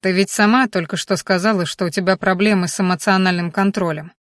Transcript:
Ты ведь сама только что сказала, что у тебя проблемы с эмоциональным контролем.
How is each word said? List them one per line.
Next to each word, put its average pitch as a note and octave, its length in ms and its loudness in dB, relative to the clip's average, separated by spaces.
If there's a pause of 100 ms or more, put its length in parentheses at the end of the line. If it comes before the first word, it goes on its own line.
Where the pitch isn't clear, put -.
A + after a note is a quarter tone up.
Ты F#3+ 100 -2
ведь F#3+ 200 0
сама A3+ 360 4
только F3+ 300 -4
что F#3+ 200 -2
сказала, F#3+ 480 -2
что E3+ 200 -6
у E3+ 60 -2
тебя F#3 260 0
проблемы F#3+ 500 0
с - 140 -6
эмоциональным F3+ 720 0
контролем. F3 680 -2